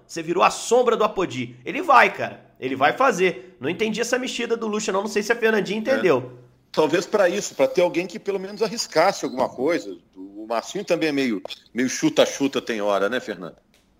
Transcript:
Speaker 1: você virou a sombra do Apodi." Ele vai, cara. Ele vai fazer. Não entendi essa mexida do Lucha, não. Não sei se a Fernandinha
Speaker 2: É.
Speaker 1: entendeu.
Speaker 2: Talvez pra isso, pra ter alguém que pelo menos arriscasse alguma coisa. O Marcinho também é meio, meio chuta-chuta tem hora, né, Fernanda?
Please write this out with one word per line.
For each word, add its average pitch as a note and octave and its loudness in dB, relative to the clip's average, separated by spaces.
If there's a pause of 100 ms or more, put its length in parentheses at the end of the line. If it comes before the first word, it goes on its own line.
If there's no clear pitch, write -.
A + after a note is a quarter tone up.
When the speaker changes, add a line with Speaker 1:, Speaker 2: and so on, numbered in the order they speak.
Speaker 1:
você E3 -8
virou E3+ 0
a G3+ 6
sombra A#3 2
do G#3 2
Apodi." F3 -2
Ele A3 -6
vai, A#3+ 6
cara. - -8 (160)
Ele C3+ -4
vai C#3+ 4
fazer. F#3 0
Não C3 -4
entendi G#3+ -2
essa A#3 -2
mexida A#3 -4
do A3 -4
Lucha, G#3+ -4
não. F#3+ 0
Não G#3+ -4
sei G#3 -2
se G#3+ -2
a A3+ 0
Fernandinha G#3+ 0
Speaker 2:
É. A3 -4
Speaker 1:
entendeu. G3 0 (320)
Speaker 2:
Talvez D#3 2
pra G3+ 2
isso, F#3+ -4
pra C3+ 2
ter - 0
alguém F3 0
que A3 -12
pelo G3 -6
menos G3+ -6
arriscasse F#3+ 0
alguma B2 -2
coisa. B2 -2 (200)
O G2+ -16
Marcinho A#2 -4
também D#3+ 0
é - -2
meio, C3 0 (300)
meio B2 -2
chuta-chuta C#3 2
tem A#2 -4
hora, G2+ 2
né, B2 -2
Fernanda? F#2 -12 (420)